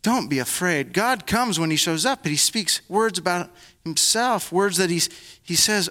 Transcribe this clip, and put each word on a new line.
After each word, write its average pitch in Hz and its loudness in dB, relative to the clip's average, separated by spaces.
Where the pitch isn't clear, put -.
Don't 233 0
be 143 0
afraid. 147 -2
God 220 0
comes 226 0
when 165 0
he 156 0
shows 160 0
up, 269 -2
but 160 -2
he 147 0
speaks - 0
words 208 0
about 175 -2
himself, 220 0
words 185 2
that 185 2
he's, 170 0
he 170 -4
says 202 2